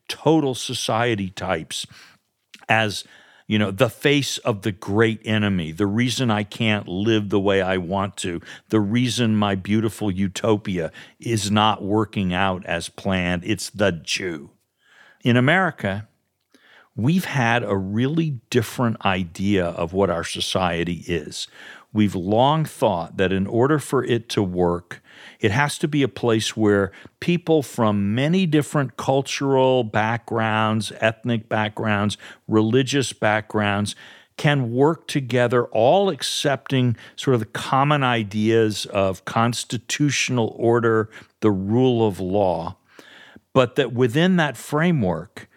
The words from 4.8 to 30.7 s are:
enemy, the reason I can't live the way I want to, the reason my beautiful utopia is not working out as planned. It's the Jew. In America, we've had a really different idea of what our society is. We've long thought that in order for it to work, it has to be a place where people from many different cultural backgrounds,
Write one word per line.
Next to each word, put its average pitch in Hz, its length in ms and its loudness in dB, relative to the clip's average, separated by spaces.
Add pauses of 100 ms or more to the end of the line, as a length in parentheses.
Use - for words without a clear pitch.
enemy, 101 460 0
the 92 160 -2
reason 120 420 -2
I 104 140 0
can't 104 460 -2
live 104 400 0
the 101 100 0
way 98 240 2
I 92 140 0
want 95 400 -4
to, 87 240 -6 (300)
the 110 100 4
reason 110 560 0
my 101 180 2
beautiful 104 560 -2
utopia 95 800 -2 (300)
is 104 320 -2
not 107 320 2
working 101 500 -2
out 92 320 -2
as 87 220 -6
planned. 90 560 -4
It's - 260 -6
the 101 220 0
Jew. 82 580 -8 (760)
In 120 120 4
America, 123 680 2 (880)
we've 160 300 0
had 120 400 0
a 101 120 -2
really 127 640 -2 (120)
different 117 540 0
idea 95 600 0
of 87 260 -4
what 95 180 2
our 82 120 -2
society 85 880 -2
is. - 400 -6 (440)
We've 104 220 2
long 120 500 2
thought 92 520 -2
that 92 160 2
in 95 120 0
order 127 360 2
for 127 240 -2
it 117 260 -2
to 107 140 0
work, 90 580 -2 (380)
it 107 100 2
has 143 280 0
to 170 100 -2
be 143 160 2
a 113 40 0
place 110 480 -2
where 104 360 2 (260)
people 165 460 0
from 104 500 0
many 165 320 0
different 147 500 0
cultural 131 880 2
backgrounds, 110 1160 -2